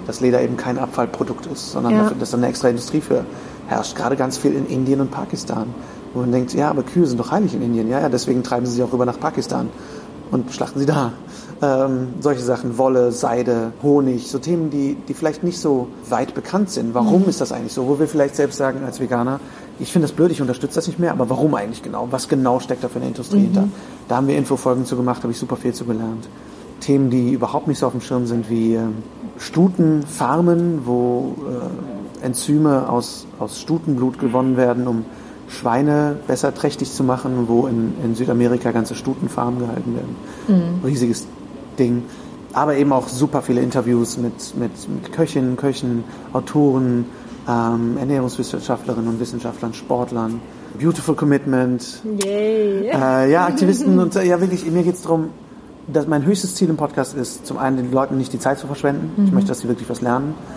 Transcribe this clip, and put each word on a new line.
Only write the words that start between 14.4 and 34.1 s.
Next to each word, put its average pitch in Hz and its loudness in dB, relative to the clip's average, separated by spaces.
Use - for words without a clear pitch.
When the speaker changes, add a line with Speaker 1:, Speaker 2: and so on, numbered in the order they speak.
Speaker 1:
die, 143 0
die 139 -4
vielleicht 156 -2
nicht 175 -2
so 135 2
weit 123 -2
bekannt 190 -2
sind. 117 -2
Warum 175 6
Speaker 2:
Mhm. 190 2
Speaker 1:
ist - 0
das 127 -2
eigentlich 120 -6
so? 127 -2
Wo 139 2
wir 151 2
vielleicht 143 2
selbst 139 2
sagen 135 0
als 127 -8
Veganer, 123 0
ich - -6
finde 156 4
das - -10
blöd, 165 6
ich 147 -2
unterstütze 127 -2
das 160 0
nicht 151 -4
mehr, 170 2
aber 120 0
warum 143 2
eigentlich 107 -4
genau? 110 -6
Was 127 -2
genau 131 4
steckt 127 -4
da 127 -2
für - -8
eine 127 -4
Industrie 131 0
Speaker 2:
Mhm. 202 8
Speaker 1:
hinter? 196 4
Da 123 2
haben 135 2
wir 143 2
Infofolgen 131 2
zu 127 -2
gemacht, 123 0
habe 117 -2
ich 113 -8
super 123 -4
viel 123 -2
zu - -10
gelernt. 113 -4
Themen, 139 4
die 123 4
überhaupt 127 0
nicht 139 0
so 139 2
auf 120 0
dem 123 -4
Schirm 123 -2
sind, 117 -2
wie, 113 2
ähm, 113 0
Stutenfarmen, 160 2
wo, 123 0
äh, - -4
Enzyme 139 4
aus, - -2
aus - -6
Stutenblut 135 0